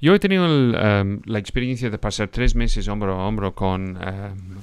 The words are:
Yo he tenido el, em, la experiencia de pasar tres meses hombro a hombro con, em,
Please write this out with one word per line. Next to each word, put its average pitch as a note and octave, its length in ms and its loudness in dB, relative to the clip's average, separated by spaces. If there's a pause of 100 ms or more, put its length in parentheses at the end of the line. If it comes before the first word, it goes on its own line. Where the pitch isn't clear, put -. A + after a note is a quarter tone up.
Yo E3 140 6
he G#3 40 6
tenido F#3+ 260 2
el, C#3 340 4
em, G2+ 460 2
la G#2+ 140 -4
experiencia B2 500 -4
de G#2 100 -6
pasar G#2 300 -4
tres A#2+ 260 2
meses A2+ 340 2
hombro G#2 300 -2
a F#2+ 80 -2
hombro G2+ 280 -2
con, F#2 480 -2
em, G2 600 -10